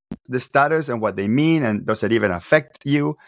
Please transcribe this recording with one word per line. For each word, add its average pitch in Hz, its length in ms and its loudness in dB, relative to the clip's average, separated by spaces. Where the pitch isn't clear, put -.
the 127 100 -4
status 143 500 0
and 120 120 -4
what 101 160 -2
they 98 100 -2
mean, 151 380 2
and 107 200 -2
does 110 200 -2
it 104 80 0
even 104 180 2
affect 143 540 -2
you? 147 320 -2